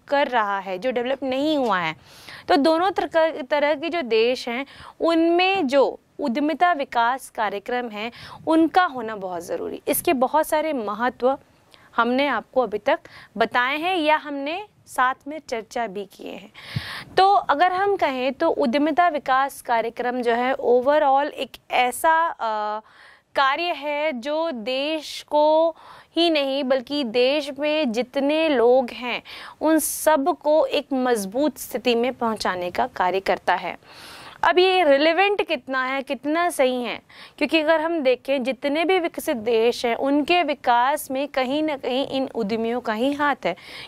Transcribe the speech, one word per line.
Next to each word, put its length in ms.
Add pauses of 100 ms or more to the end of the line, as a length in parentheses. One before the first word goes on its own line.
कर 200
रहा 300
है, 200
जो 120
डेवलप 320
नहीं 360
हुआ 200
है, 180 (520)
तो 80
दोनों 340
तरह, 520
तरह 320
के 140
जो 140
देश 460
हैं, 180 (340)
उनमें 680
जो 340 (180)
उद्यमिता 540
विकास 580
कार्यक्रम 580
है, 240 (340)
उनका 380
होना 320
बहुत 260
ज़रूरी। 460
इसके 240
बहुत 340
सारे 260
महत्व 640 (580)
हमने 300
आपको 360
अभी 160
तक 220 (360)
बताए 420
हैं 180
या 200
हमने 500 (200)
साथ 280 (140)
में 200
चर्चा 380
भी 180
किए 280
हैं। 200 (600)
तो 200
अगर 380
हम 240
कहें 360
तो 160
उद्यमिता 600
विकास 520
कार्यक्रम 640
जो 100
है 220
overall 760
एक 200 (200)
ऐसा, 580
अ, 520 (540)
कार्य 380
है 400
जो 380
देश 720
को 540 (400)
ही 140
नहीं 340
बल्कि 400
देश 540
में 340
जितने 560
लोग 420
हैं 320 (380)
उन 180
सब 640
को 240
एक 260
मजबूत 680
स्थिति 360
में 180
पहुंचाने 580
का 160
कार्य 340
करता 340
है। 220 (640)
अब 160
ये 260
रिलेवेंट 640
कितना 360
है, 180
कितना 480
सही 320
है, 200 (360)
क्योंकि 220
अगर 200
हम 200
देखें 440
जितने 400
भी 140
विकसित 380
देश 500
हैं 100
उनके 460
विकास 680
में 180
कहीं 340
ना 140
कहीं 300
इन 280
उद्यमियों 460
का 120
ही 200
हाथ 320
है, 120 (320)